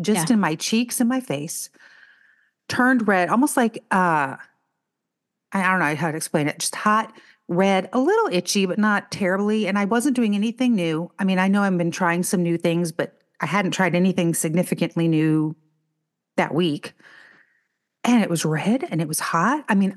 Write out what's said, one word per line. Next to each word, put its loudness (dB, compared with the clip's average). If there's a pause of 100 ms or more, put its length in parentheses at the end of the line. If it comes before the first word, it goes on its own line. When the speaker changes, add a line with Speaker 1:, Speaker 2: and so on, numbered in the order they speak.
Speaker 1:
just 0
Speaker 2:
Yeah. 6
Speaker 1:
in 4
my 0
cheeks -2
and 2
my 0
face, -8 (1000)
turned 2
red, 2
almost 2
like, 0 (120)
uh, 0 (1160)
I, -2
I -
don't 2
know 0
how -2
to -6
explain -2
it, -6
just -6
hot, 0 (360)
red, 2
a 0
little 2
itchy, 0
but -4
not 0
terribly. -2
And 0
I 0
wasn't 0
doing 0
anything 0
new. -2
I -4
mean, 2
I 2
know 2
I've 0
been 0
trying 0
some 0
new 0
things, -2
but -6 (200)
I -4
hadn't 0
tried 0
anything 2
significantly -2
new 2 (800)
that -2
week. -2 (1120)
And 4
it -2
was -2
red -2
and -2
it -4
was -4
hot. 0
I 2
mean, 2